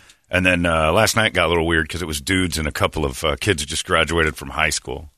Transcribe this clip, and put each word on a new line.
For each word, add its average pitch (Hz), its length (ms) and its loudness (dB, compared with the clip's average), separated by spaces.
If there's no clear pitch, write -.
And 92 140 2
then, 87 220 2
uh, 80 260 2
last 107 240 4
night 110 160 2
got 87 140 2
a - 20 0
little 82 180 2
weird 80 220 2
'cause 85 140 -6
it 90 40 -6
was 76 140 -6
dudes 90 380 0
and 76 100 -2
a 71 40 -6
couple 82 340 -2
of, 67 180 -6
uh, 73 120 0
kids 87 260 0
who 71 40 -6
just 76 200 -6
graduated 80 500 2
from 67 140 -12
high 78 200 0
school. 73 480 -8